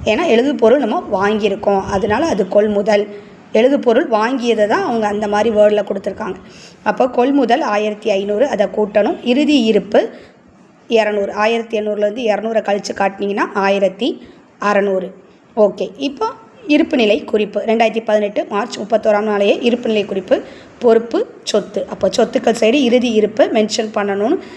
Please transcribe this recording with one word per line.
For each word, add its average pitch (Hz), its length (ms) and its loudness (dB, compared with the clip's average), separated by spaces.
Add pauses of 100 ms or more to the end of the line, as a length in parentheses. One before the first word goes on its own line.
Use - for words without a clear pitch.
ஏன்னா 220 240 0
எழுது 254 260 2
பொருள் 240 300 4
நம்ம 226 140 -2 (140)
வாங்கியிருக்கோம், 202 760 0
அதனால 208 380 0
அது 208 220 0
கொள்முதல். 208 560 2 (480)
எழுது 254 260 4
பொருள் 240 320 2
வாங்கியதை 226 580 0
தான் 359 160 0
அவங்க 226 240 -2
அந்த 208 200 -4
மாதிரி 208 240 0
வேர்டில் 208 360 4
கொடுத்துருக்காங்க. 190 500 -6 (460)
அப்போ 214 260 0
கொள்முதல் 262 560 2
ஆயிரத்தி 208 440 -2
ஐந்நூறு, 208 360 0
அதை 208 220 0
கூட்டணும். 214 560 0
இறுதி 285 400 2
இருப்பு 220 380 2 (880)
இரநூறு, 208 460 0
ஆயிரத்தி 226 400 -2
எண்ணூறுலேருந்து 208 500 -2
இரநூறை 214 360 0
கழிச்சு 202 320 -4
காட்டினீங்கன்னா 202 520 -2 (120)
ஆயிரத்தி 196 500 0 (520)
அறநூறு. 196 480 0 (480)
ஓகே, 208 320 2 (120)
இப்போ 285 280 -4 (380)
இருப்பு 302 300 2
நிலை 214 180 2 (100)
குறிப்பு 208 360 -2
ரெண்டாயிரத்தி 220 420 0
பதினெட்டு 214 440 -2
மார்ச் 220 300 -6
முப்பத்தோராம் 214 520 0
நாளையே 202 320 2
இருப்பு 240 280 0
நிலை 214 160 0
குறிப்பு, 202 320 -2 (420)
பொறுப்பு, 233 400 2 (260)
சொத்து. 196 440 -4
அப்போ - 200 -4
சொத்துக்கள் 233 500 0
சைடு 226 240 2
இறுதி 240 300 2
இருப்பு 214 360 2
மென்ஷன் 220 420 -2
பண்ணணும்னு 202 460 -2 (200)